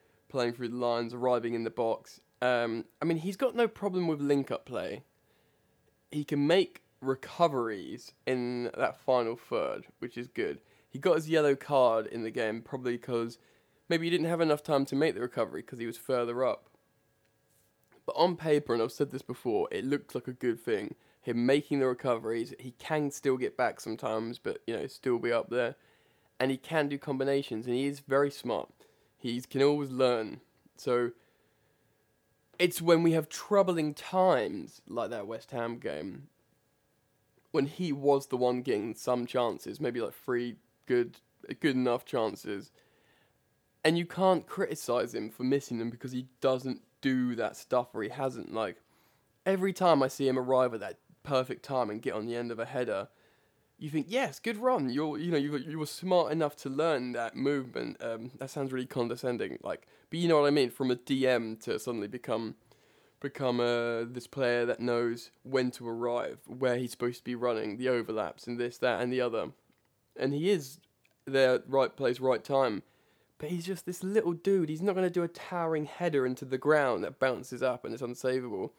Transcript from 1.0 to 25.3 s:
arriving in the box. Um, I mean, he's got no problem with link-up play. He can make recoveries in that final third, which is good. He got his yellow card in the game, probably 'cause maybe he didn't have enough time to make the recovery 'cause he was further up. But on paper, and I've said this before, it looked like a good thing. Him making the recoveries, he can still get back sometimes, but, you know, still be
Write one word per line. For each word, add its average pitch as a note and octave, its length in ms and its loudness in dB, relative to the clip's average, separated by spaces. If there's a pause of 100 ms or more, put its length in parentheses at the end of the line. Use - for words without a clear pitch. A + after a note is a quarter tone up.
arriving A#2+ 400 2
in A#2 100 -2
the A2+ 60 -2
box. - 500 -2 (220)
Um, A#2 420 2 (180)
I D3+ 40 -2
mean, E3 120 2
he's F#3 200 -4
got B3 180 0
no A#3 140 4
problem F#3 380 -2
with D#3 120 0
link-up C#3+ 460 0
play. G#2 380 -6 (1080)
He D3+ 120 -4
can C#3+ 240 2
make F3+ 360 4 (180)
recoveries B2 1120 -2 (120)
in B2 520 -2
that B2+ 200 0
final A#2+ 380 2
third, D2 520 -4 (120)
which - 180 -10
is B2 120 -10
good. E2 320 -4 (260)
He C3+ 120 -12
got E3 160 4
his D#3 120 0
yellow D3+ 280 4
card B2 520 4
in A#2 160 -6
the A2 80 -6
game, A2+ 300 -2
probably B2 360 -4
'cause A#2 400 -4 (520)
maybe E3 160 0
he E3+ 40 0
didn't E3+ 180 2
have E3 120 0
enough D#3 240 2
time C#3 220 2
to C#3 100 -4
make C#3+ 180 2
the F#2 60 -6
recovery A2+ 420 -4
'cause - 180 -14
he A#2 60 -6
was A2+ 120 -8
further A#2+ 480 -2
up. - 240 -2 (1400)
But - 100 -6
on E3+ 220 2
paper, D3 360 2
and A#2 80 2
I've A2+ 120 0
said C#3 180 -2
this C3 120 -8
before, A#2 480 -2
it G2 120 -4
looked C3+ 320 -2
like B2+ 120 -6
a C3 60 -8
good B2 260 0
thing. G#2 360 -2 (260)
Him A#2+ 240 0
making C#3+ 340 4
the C3 80 4
recoveries, A#2 680 -2
he B2+ 140 -14
can D3+ 400 -2
still C3+ 240 0
get B2+ 220 -2
back A#2 240 0
sometimes, A2 580 -4
but, - 260 -6
you A2+ 120 -4
know, D#2+ 100 -6
still B2 320 -2
be A#2 140 0